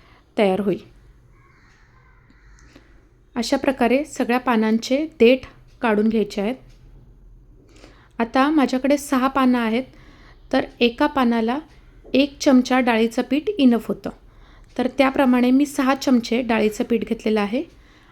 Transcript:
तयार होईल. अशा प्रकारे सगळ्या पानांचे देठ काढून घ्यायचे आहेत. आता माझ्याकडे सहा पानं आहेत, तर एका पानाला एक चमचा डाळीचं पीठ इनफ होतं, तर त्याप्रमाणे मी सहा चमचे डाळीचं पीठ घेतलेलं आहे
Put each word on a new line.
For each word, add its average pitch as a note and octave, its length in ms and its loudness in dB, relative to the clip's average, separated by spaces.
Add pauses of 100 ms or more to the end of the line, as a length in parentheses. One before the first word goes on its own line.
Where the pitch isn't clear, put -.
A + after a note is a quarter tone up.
(380)
तयार G3 220 2
होईल. G3 240 -4 (2500)
अशा B3 220 -2
प्रकारे C4 460 0
सगळ्या B3 360 -4
पानांचे A3+ 680 -2 (140)
देठ B3+ 280 4 (340)
काढून A3 280 2
घ्यायचे G#3 320 -2
आहेत. A3+ 140 -4 (1600)
आता C4 300 0
माझ्याकडे C4+ 480 2
सहा C4 300 -2
पानं B3+ 320 2
आहेत, A3+ 240 -2 (680)
तर C4+ 140 0 (140)
एका A#3+ 280 0
पानाला A#3 500 0 (560)
एक C#4 260 0
चमचा B3+ 400 4
डाळीचं A#3 420 0
पीठ C#4 360 -2
इनफ B3 300 2
होतं, - 220 -8 (680)
तर B3 100 -2 (100)
त्याप्रमाणे C4 540 2
मी C#4 140 2
सहा C#4 300 -2
चमचे B3+ 460 0
डाळीचं A3 420 -2
पीठ A#3 260 -2
घेतलेलं A3 320 -2
आहे G#3+ 220 -4 (480)